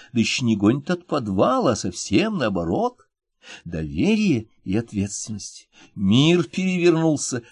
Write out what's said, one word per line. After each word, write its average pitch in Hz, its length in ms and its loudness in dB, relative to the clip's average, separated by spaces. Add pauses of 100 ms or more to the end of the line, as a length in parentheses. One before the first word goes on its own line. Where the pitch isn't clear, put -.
(120)
да 117 60 -2
ещё 117 260 0
не 113 120 2
гонят 117 340 0
от 180 160 -6
подвала, 143 640 0
а 101 40 0
совсем 175 640 -2
наоборот. 107 680 -4 (580)
Доверие 110 840 0 (160)
и 92 120 -2
ответственность. 107 920 -6 (260)
Мир 143 500 4
перевернулся, 165 1080 0